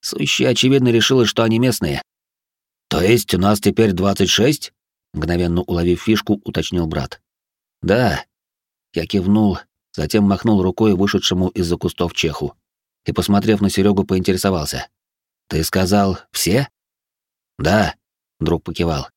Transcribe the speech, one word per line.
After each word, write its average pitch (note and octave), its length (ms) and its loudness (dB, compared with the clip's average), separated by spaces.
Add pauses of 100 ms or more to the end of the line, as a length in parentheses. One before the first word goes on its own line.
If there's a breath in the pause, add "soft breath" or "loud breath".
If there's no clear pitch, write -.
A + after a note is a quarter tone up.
Сущая, - 500 -2
очевидно, B2+ 380 2
решила, A#2 380 4
что - 160 -2
они A2+ 160 2
местные». G#2+ 440 -2 (840)
«То D2+ 120 -2
есть G#2+ 340 2
у F2+ 40 0
нас G2+ 220 2
теперь G#2 320 2
двадцать F#2+ 380 0
шесть?» - 420 0 (420)
мгновенно F2 480 -2
уловив F2 400 0
фишку, G#2+ 420 0
уточнил F2 420 -4
брат. D2 340 -8 (600)
«Да». G2 440 0 (720)
Я E2 120 -4
кивнул, G2+ 520 2 (360)
затем F2+ 300 0
махнул G2 380 2
рукой G2 320 2
вышедшему F#2 540 0
из-за F2 300 -2
кустов - 340 -4
чеху D2 420 -4 (520)
и, - 60 -4
посмотрев G2+ 500 0
на G2 80 2
Серёгу, G2 340 2
поинтересовался: F#2 840 -2 (600)
«Ты D#2+ 160 -2
сказал, F#2+ 540 0 (120)
все?» B2 380 0 (920)
«Да», F#3 360 0 (460)
друг D#2+ 240 -2
покивал. E2 520 -4